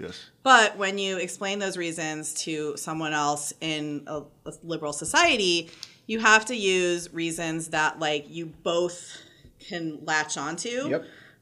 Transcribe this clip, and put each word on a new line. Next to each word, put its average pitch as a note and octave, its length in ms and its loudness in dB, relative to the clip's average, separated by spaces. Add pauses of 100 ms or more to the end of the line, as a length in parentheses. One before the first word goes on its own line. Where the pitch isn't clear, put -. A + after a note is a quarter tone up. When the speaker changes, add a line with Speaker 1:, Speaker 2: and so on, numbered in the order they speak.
Speaker 1:
Yes. - 180 -10 (240)
Speaker 2:
But A3 340 6
when G3 220 -2
you F#3+ 200 -2
explain G3 420 -6
those F#3+ 160 -4
reasons D#3+ 680 -6
to D3+ 340 -4
someone D#3+ 360 -4
else D3 480 0
in D3+ 480 -4
a, D3 140 -8 (220)
a D#3+ 80 -12 (120)
liberal D#3 280 -4
society, F#3 800 4 (380)
you A3 100 0
have A3 280 8
to B3 100 -4
use F3+ 580 2
reasons E3 540 -4
that, D#3 320 0
like, D3+ 280 0
you E3 180 -8
both F3 720 -2 (420)
can E3 440 -6
latch D#3 320 0
onto. F#3+ 540 -4
Speaker 1:
Yep. C3 140 -2 (380)